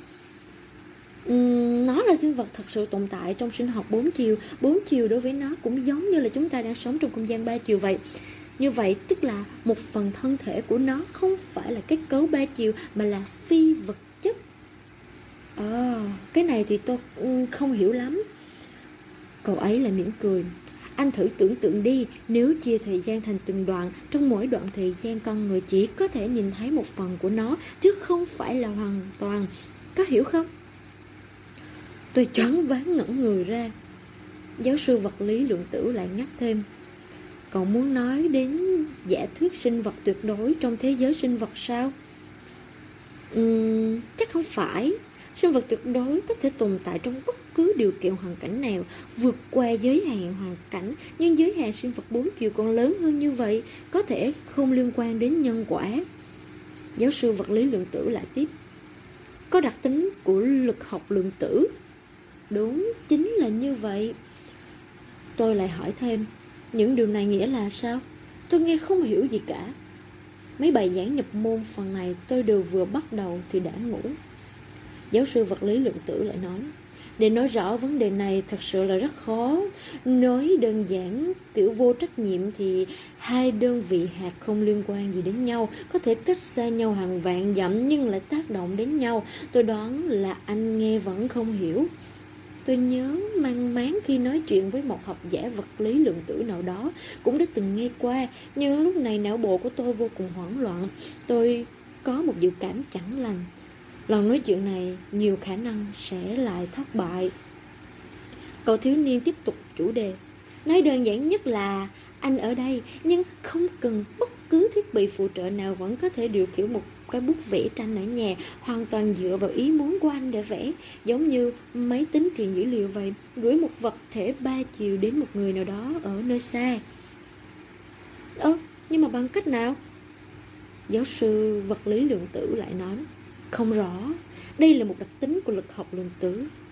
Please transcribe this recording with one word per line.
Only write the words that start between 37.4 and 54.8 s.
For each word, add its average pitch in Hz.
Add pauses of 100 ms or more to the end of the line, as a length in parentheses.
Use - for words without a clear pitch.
Cậu 190
muốn 247
nói 262
đến 311 (220)
giả - (120)
thuyết 359
sinh 233
vật 208 (100)
tuyệt 190
đối 214
trong 233
thế 254
giới 262
sinh 247
vật 214
sao? 247 (1400)
Ừm, 220 (160)
chắc 440
không 330
phải. 226 (480)
Sinh 349
vật 247
tuyệt 226
đối 254
có 453
thể 269
tồn 208
tại 175
trong 247 (100)
bất 480 (200)
cứ 339
điều 214 (100)
kiện 185
hoàn 175
cảnh 202
nào, 202 (340)
vượt 233 (160)
qua 240
giới 247
hạn 190
hoàn 190 (140)
cảnh, 196 (260)
nhưng 330
giới 349
hạn 240
sinh 247
vật -
bốn 247 (100)
chiều 220
còn 214
lớn 254
hơn 302
như 294
vậy, 226 (280)
có 370
thể 254 (120)
không 269
liên 254